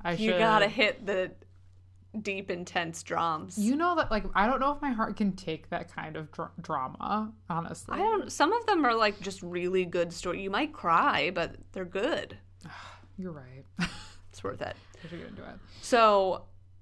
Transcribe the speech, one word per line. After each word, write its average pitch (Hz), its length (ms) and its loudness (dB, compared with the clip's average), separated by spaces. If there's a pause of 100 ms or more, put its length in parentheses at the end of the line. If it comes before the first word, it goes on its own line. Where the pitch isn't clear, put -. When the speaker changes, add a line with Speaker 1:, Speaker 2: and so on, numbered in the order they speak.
Speaker 1:
I 175 80 0
Speaker 2:
you 214 180 2
Speaker 1:
should. 180 80 4
Speaker 2:
gotta 214 300 6
hit 208 400 2
the 185 240 0 (880)
deep, 196 300 -4
intense 175 500 -4
drams. 165 560 -2
Speaker 1:
You 214 180 2
know 349 200 2
that, 320 160 2
like, 208 140 0 (100)
I 190 100 6
don't 254 140 2
know 277 140 2
if 285 100 -6
my 285 80 0
heart 214 260 -2
can 202 180 2
take 160 360 -8
that - 200 -6
kind 160 240 -10
of 156 160 -10
dra-, - 200 -8 (100)
drama, 165 720 -2 (180)
honestly. 170 460 -4
Speaker 2:
I 285 40 -4
don't, 403 320 2
some 302 220 4
of 466 140 0
them 349 180 4
are, 240 80 6
like, 214 260 2
just 190 220 -8
really 180 440 0
good 170 280 0
story. 180 300 -4
You 196 80 -4
might 277 200 0
cry, 175 600 4
but 175 240 -4 (160)
they're 185 140 -6
good. 202 520 -4 (260)
Speaker 1:
<sighs> - 540 -18
You're 185 140 -8
right. 131 340 -16 (140)
<laughs> 175 100 -2 (400)
Speaker 2:
It's - 140 -16
worth - 180 -6
it. - 140 -6 (280)
Speaker 1:
We 165 60 -14
should 170 120 -12
get 170 80 -14
into - 140 -14
it. - 120 -14 (260)
Speaker 2:
So, 208 600 6 (380)